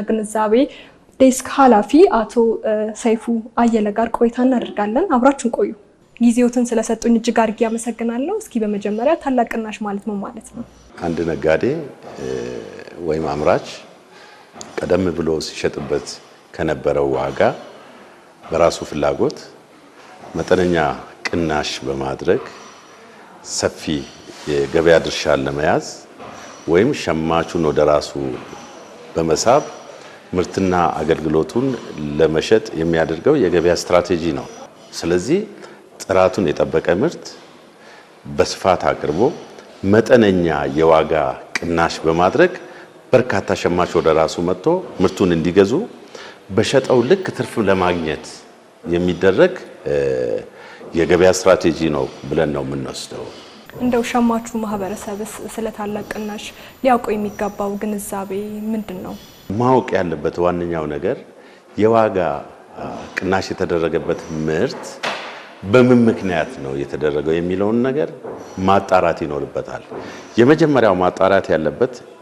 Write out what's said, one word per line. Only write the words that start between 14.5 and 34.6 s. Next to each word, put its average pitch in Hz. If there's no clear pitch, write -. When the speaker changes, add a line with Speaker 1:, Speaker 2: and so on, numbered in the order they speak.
Speaker 2:
ቀደም 87
ብሎ 80
ሲሸጥበት 73
ከነበረው 71
ዋጋ 67
በራሱ 80
ፍላጎት 73
መጠነኛ 87
ቅናሽ 78
በማድረግ 67
ሰፊ -
የገበያ 78
ድርሻን 71
ለመያዝ 73
ወይም 92
ሸማቹን 82
ወደ 73
ራሱ 73
በመሳብ 82
ምርትና 90
አገልግሎቱን 78
ለመሸጥ 78
የሚያደርገው 80
የገበያ 87
ስትራቴጂ 87
ነው። 67